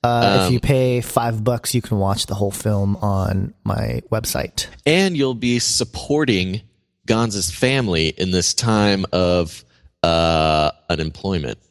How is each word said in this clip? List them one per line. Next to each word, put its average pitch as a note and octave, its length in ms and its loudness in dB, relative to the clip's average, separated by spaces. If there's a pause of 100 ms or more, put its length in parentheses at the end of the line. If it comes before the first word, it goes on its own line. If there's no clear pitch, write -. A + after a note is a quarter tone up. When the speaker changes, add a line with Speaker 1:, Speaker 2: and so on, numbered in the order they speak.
Speaker 1:
uh, A#2 360 4
if F#2 80 2
Speaker 2:
Um, - 40 4
Speaker 1:
you A#2+ 80 2
pay B2+ 400 2
five A#2 440 -2
bucks, A#2+ 300 -2
you A#2+ 80 2
can G#2+ 160 -2
watch G2 280 0
the - 80 -6
whole G2+ 160 -2
film G2+ 460 0
on F#2+ 680 -2
my A2 480 -4
website. - 560 -4 (180)
Speaker 2:
And F3+ 320 2
you'll C3+ 180 0
be A#2+ 260 0
supporting G#2+ 1000 -2 (440)
Gonz's A2 440 0
family A2 580 0
in F#2 240 -2
this F#2 220 0
time G#2 580 2
of, F2 520 0 (380)
uh, D#2+ 720 2 (180)
unemployment. D#2+ 680 -6 (120)